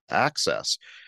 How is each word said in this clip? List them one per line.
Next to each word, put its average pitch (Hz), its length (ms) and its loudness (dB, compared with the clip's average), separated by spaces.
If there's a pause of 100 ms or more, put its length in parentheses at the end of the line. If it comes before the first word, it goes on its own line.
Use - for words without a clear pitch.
access. 82 680 0 (300)